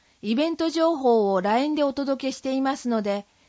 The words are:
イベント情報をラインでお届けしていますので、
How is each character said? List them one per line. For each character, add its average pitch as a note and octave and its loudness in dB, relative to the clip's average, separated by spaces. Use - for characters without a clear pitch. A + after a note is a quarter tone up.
イ G#3 -2
ベ D4 0
ン E4 -4
ト E4 -2
情 D#4+ 0
報 A#3 4
を F#3+ 2
ラ G#3 2
イ C#4+ 0
ン D4+ -2
で D4 0
お C#4 0
届 C4+ -2
け - -2
し - -10
て C4 -4
い C4+ 0
ま C4+ -2
す - -6
の A3+ 0
で、 G3+ -4